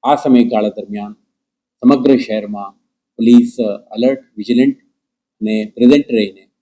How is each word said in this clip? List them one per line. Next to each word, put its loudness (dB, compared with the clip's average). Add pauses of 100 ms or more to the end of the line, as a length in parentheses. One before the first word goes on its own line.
આ 2
સમયગાળા 2
દરમિયાન -12 (680)
સમગ્ર 2
શહેરમાં -8 (460)
પોલીસ, 4
અ, -6 (140)
એલર્ટ, 0 (180)
વિજિલન્ટ 0 (640)
અને -6
પ્રેઝન્ટ 2
રહીને -4 (120)